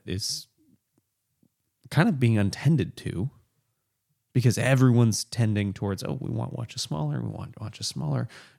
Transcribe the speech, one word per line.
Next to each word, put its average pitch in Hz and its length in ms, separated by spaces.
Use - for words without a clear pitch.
is - 420
kind 180 200
of 147 100
being 113 180
untended 117 600
to, 104 320
because 117 240
everyone's 120 640
tending 104 480
towards, 98 320
"Oh, - 160
we - 100
want - 220
watches 120 300
smaller. 151 400
We 113 80
want 127 320
watches - 260
smaller." 135 400